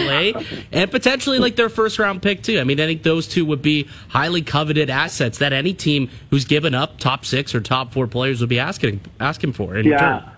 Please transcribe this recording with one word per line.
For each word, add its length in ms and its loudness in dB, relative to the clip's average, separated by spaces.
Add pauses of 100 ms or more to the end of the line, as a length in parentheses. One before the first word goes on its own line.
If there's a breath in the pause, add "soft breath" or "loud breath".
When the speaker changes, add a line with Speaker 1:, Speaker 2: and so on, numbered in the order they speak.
Speaker 1:
A, 260 0 (380 loud breath)
and 180 2
potentially, 500 2
like, 160 2
their 120 4
first 300 0
round 240 0
pick 200 0
too. 180 0
I 40 0
mean, 160 2
I 60 2
think 160 -2
those 240 2
two 200 0
would 140 0
be 280 0 (200 loud breath)
highly 320 0
coveted 480 0
assets 500 -2
that 140 2
any 220 0
team 360 0 (200 loud breath)
who's 140 2
given 300 2
up 240 -2
top 260 -2
six 320 -2
or 40 0
top 320 -2
four 140 0
players 340 -2
would 100 0
be 100 2
asking, 400 -2 (200)
asking 320 -2
for 240 -6
in 80 2
Speaker 2:
Yeah. 100 6
Speaker 1:
return. 440 2